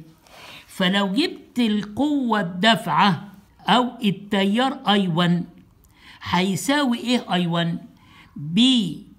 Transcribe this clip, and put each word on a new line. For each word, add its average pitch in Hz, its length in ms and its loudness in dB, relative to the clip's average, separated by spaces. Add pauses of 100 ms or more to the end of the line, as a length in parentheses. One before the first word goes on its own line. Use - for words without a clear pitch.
(680)
فلو 196 460 0
جبت 320 460 -4
القوة 226 800 0
الدافعة 180 960 0 (260)
أو 240 300 2 (140)
التيار 208 840 0
اي 196 200 2
وان 175 360 0 (800)
هيساوي 233 760 0
إيه 233 360 -2
اي 180 140 0
وان؟ 170 320 -2 (560)
بي 185 720 0 (120)